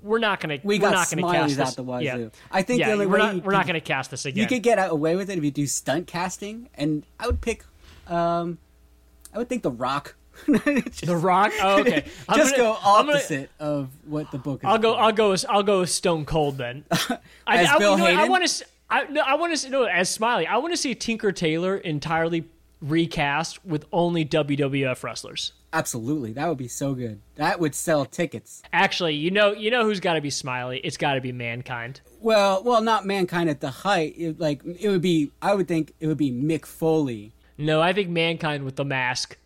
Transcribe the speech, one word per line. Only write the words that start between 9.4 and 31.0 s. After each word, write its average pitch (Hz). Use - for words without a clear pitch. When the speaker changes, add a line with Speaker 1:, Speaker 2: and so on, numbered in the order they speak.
Speaker 2:
think 254
The 151
Rock. 127
<laughs> -
Just 285
Speaker 1:
The 175
Rock? 185
Oh, 196
okay. 180
Speaker 2:
<laughs> -
Speaker 1:
I'm 214
Speaker 2:
just 277
Speaker 1:
gonna, 233
Speaker 2:
go 214
Speaker 1:
I'm 208
gonna 294
Speaker 2:
opposite 139
of 147
what 151
the 143
book 131
is -
Speaker 1:
I'll 208
go, 220
Speaker 2:
about. 202
Speaker 1:
I'll 220
go 214
with, 190
I'll 202
go 196
with 175
Stone 165
Cold 143
then. 127
Speaker 2:
<laughs> -
Speaker 1:
I, 208
Speaker 2:
As 165
Speaker 1:
I, 196
Speaker 2:
Bill 202
Speaker 1:
you 196
know 190
what? 175
I -
Speaker 2:
Hayden? -
Speaker 1:
wanna 370
s-, -
I, 254
no, 294
I 262
wanna 339
s-, 262
no, 262
as 180
Smiley. 214
I 196
wanna 330
see 262
Tinker 220
Tailor 175
entirely 165
recast 160
with 156
only 170
W 147
W 139
F 123
wrestlers. -
Speaker 2:
Absolutely. 127
That 147
would 151
be 127
so 139
good. 113
That 175
would 151
sell 151
tickets. -
Speaker 1:
Actually, 175
you 160
know, 208
you 214
know 247
who's 208
gotta 165
be 147
Smiley? 127
It's -
gotta 139